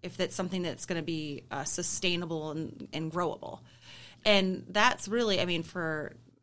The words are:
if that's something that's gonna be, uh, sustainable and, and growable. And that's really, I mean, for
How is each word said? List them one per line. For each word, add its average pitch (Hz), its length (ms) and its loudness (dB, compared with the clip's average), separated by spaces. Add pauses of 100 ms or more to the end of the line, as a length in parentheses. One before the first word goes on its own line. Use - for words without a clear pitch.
if - 160 -10
that's 180 160 0
something 180 280 0
that's 165 220 -4
gonna 170 180 -2
be, 151 480 -4
uh, 139 140 -4
sustainable 170 880 0
and, - 420 -6
and 160 200 -2
growable. - 480 -2 (640)
And 190 440 4
that's 208 400 4
really, 220 320 2
I - 60 4
mean, 170 160 0
for 160 540 -4 (260)